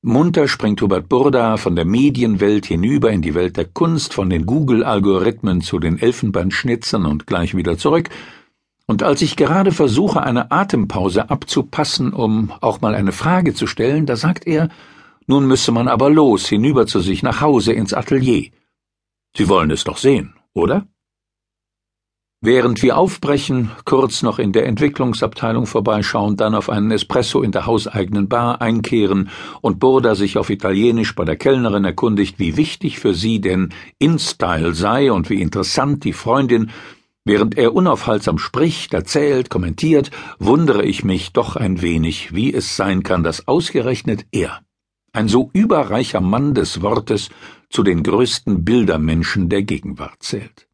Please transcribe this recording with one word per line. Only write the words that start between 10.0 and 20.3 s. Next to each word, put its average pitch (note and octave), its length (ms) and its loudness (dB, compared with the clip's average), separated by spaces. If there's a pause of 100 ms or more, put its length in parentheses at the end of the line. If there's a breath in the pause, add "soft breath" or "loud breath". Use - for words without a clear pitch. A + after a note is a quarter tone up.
eine B2 260 -2
Atempause A2 800 0
abzupassen, C#3 840 -2
um A2 380 0 (100)
auch A#2 200 0
mal G#2+ 140 0
eine G2 160 0
Frage E3 420 0
zu - 140 -4
stellen, C#3+ 400 0
da B2 80 -2
sagt D#3+ 320 -2
er, D#3+ 220 0 (580 loud breath)
nun C#3 180 2
müsse C3 260 2
man A#2 160 2
aber B2+ 220 2
los, D3 380 4
hinüber A2+ 400 2
zu G2 120 0
sich F2+ 220 -2
nach A#2+ 180 -2
Hause B2 340 2
ins G#2 200 -2
Atelier. B2+ 560 0 (880)
„Sie G2+ 120 2
wollen E2+ 200 4
es - 140 -2
doch - 140 -6
sehen, C3 360 0 (200)